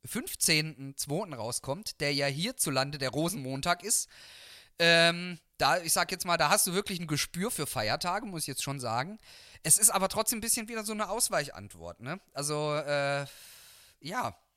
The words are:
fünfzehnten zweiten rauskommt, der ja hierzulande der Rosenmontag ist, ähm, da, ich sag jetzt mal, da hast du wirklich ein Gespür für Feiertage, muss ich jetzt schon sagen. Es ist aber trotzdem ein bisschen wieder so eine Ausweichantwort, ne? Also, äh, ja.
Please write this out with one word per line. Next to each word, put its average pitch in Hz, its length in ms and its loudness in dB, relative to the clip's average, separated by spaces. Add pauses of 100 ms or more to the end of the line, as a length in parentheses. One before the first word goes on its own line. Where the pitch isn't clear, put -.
fünfzehnten 156 880 -2
zweiten 160 380 -4
rauskommt, 123 680 -6
der 147 140 0
ja 139 140 0
hierzulande 143 720 -2
der 131 120 -2
Rosenmontag 151 720 -2
ist, 214 240 0 (720)
ähm, 170 600 6 (180)
da, 156 240 4
ich 165 120 0
sag 175 180 2
jetzt 185 140 -6
mal, 170 120 4
da 151 120 4
hast 208 180 6
du 175 60 -2
wirklich 170 260 -2
ein 170 80 -6
Gespür 175 440 -2
für 151 160 -4
Feiertage, 165 580 0
muss 175 180 -6
ich - 40 -6
jetzt 135 160 -6
schon 143 160 -4
sagen. 127 400 -2 (420)
Es - 160 6
ist - 120 6
aber 190 200 2
trotzdem 220 300 0
ein - 20 -6
bisschen 220 260 -2
wieder 226 160 -6
so 214 100 -4
eine 208 160 -2
Ausweichantwort, 123 880 -4
ne? 143 200 -8 (140)
Also, 147 420 -2
äh, 143 500 0 (720)
ja. 151 380 -4 (200)